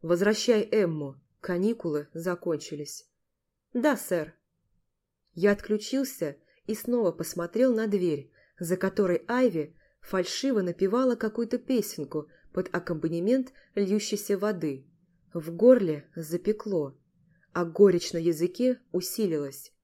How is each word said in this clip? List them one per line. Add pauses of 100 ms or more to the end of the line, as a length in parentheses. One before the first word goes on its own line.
«Возвращай
Эмму, (180)
каникулы
закончились». (640)
«Да,
сэр». (1000)
Я
отключился (280)
и
снова
посмотрел
на
дверь, (280)
за
которой
Айви (260)
фальшиво
напевала
какую-то
песенку (260)
под
аккомпанемент (220)
льющейся
воды. (480)
В
горле
запекло, (560)
а
горечь
на
языке (120)
усилилась. (120)